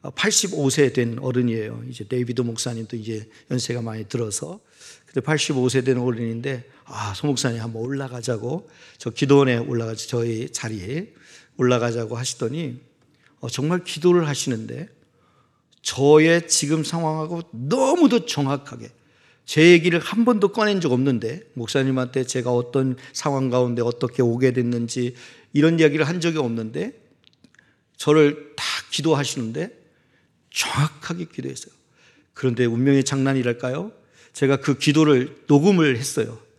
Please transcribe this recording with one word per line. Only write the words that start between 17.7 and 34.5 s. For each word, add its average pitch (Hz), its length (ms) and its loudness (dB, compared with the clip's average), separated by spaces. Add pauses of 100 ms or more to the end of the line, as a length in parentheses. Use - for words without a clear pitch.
정확하게, 135 640 -4 (560)
제 160 240 8
얘기를 170 300 6
한 220 240 0
번도 214 240 4
꺼낸 208 320 0
적 160 100 0
없는데, 127 540 0 (100)
목사님한테 131 680 -2
제가 123 280 -4
어떤 123 440 0 (160)
상황 135 380 -2
가운데 120 320 0
어떻게 120 380 -4
오게 123 320 2
됐는지 120 600 -4 (380)
이런 160 260 4
이야기를 151 300 4
한 175 120 -4
적이 160 180 -2
없는데, 120 640 -6 (960)
저를 151 600 2
다 - 80 -8 (260)
기도하시는데 143 920 -4 (720)
정확하게 - 800 -4
기도했어요. - 400 -10 (640)
그런데 123 320 0
운명의 131 380 2
장난이랄까요? 135 880 -2 (440)
제가 139 220 2